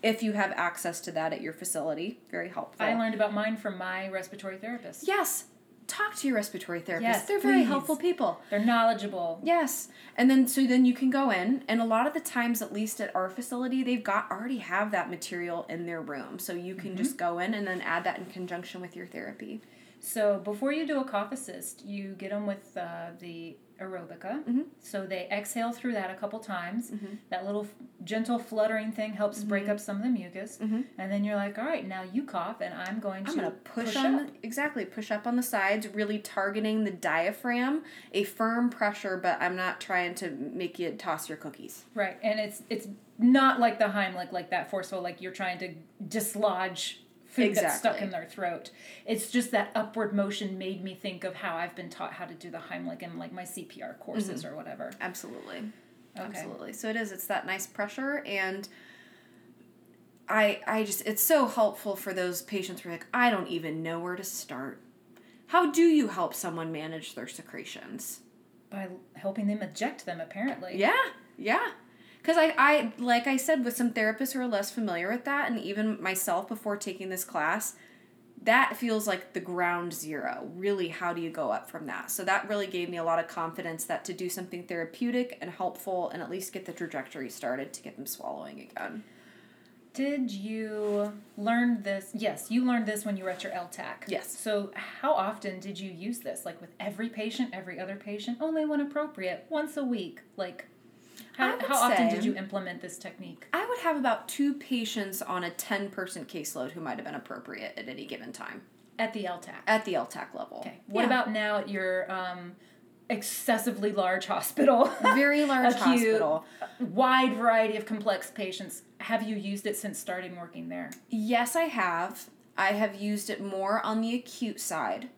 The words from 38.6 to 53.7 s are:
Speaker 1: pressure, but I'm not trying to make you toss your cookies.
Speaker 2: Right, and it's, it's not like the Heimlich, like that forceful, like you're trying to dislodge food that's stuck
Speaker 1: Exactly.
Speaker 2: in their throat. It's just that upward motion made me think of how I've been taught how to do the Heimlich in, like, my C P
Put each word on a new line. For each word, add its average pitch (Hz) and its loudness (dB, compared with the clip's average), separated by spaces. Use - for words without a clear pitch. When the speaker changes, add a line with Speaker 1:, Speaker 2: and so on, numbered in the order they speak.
Speaker 1:
pressure, 208 0
but 185 2
I'm 180 0
not 185 -2
trying 180 0
to 175 -6
make 170 -6
you 170 -2
toss - -4
your 156 -8
cookies. - -14
Speaker 2:
Right, 196 0
and 214 2
it's, 208 -6
it's 214 -4
not 254 8
like 233 4
the 208 8
Heimlich, 190 -2
like 180 -6
that 170 -2
forceful, 185 -4
like 175 -8
you're 185 -8
trying 180 -4
to 175 -8
dislodge 190 0
food 214 4
that's 170 4
stuck 214 4
Speaker 1:
Exactly. 208 -2
Speaker 2:
in 190 -4
their 165 -6
throat. 175 -4
It's 220 -2
just 247 2
that 202 2
upward 214 -2
motion 202 0
made 190 -6
me 185 -8
think 185 -8
of 185 -6
how 170 -4
I've 170 -4
been 175 -10
taught - -8
how 180 -10
to 170 -14
do 87 -16
the 82 -10
Heimlich 87 -8
in, 85 -10
like, 85 -10
my 185 -10
C 180 -10
P - -14